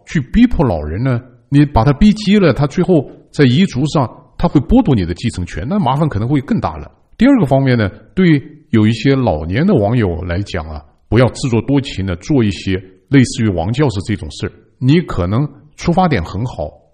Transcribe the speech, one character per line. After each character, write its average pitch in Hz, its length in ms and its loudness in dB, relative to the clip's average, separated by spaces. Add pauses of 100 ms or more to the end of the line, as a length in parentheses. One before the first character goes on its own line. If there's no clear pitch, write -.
去 - 140 -4
逼 190 280 2
迫 - 200 0
老 82 140 -2
人 78 200 -6
呢？ 123 200 -2 (260)
你 143 160 4
把 120 220 2
他 147 80 4
逼 208 180 4
急 196 260 2
了， 175 140 4
他 143 160 0
最 175 160 -2
后 165 260 0 (220)
在 147 140 2
遗 131 220 4
嘱 - 180 -4
上 139 240 -2 (280)
他 - 80 -2
会 160 140 2
剥 233 240 2
夺 156 100 2
你 98 120 0
的 85 80 -4
继 117 160 -6
承 90 160 -6
权， - 240 -10
那 208 100 -2
麻 131 160 0
烦 151 140 0
可 98 100 -4
能 113 80 -4
会 143 140 0
更 170 180 -2
大 80 160 -6
了。 73 160 -16 (260)
第 226 100 4
二 277 120 4
个 170 60 2
方 135 180 2
面 127 140 2
呢， 104 120 0 (240)
对 165 280 4 (340)
有 107 100 4
一 110 60 2
些 135 240 0
老 90 300 -2
年 98 200 -2
的 107 80 2
网 110 220 2
友 87 280 -2
来 90 180 -4
讲 85 260 -8
啊， 76 160 -14 (240)
不 - 100 0
要 127 120 4
自 - 200 -8
作 113 120 0
多 139 180 0
情 98 260 -8
的 92 120 -4
做 135 260 0
一 104 80 0
些 95 240 -4 (320)
类 135 160 4
似 - 200 -4
于 110 40 2
王 90 240 -2
教 135 180 -2
授 101 160 -6
这 107 120 -4
种 78 120 -10
事 - 160 -12
儿。 - 60 -8 (260)
你 139 240 2
可 95 240 -4
能 113 220 -2 (300)
出 - 160 -2
发 185 160 0
点 113 120 -2
很 90 240 -8
好， 78 240 -8 (240)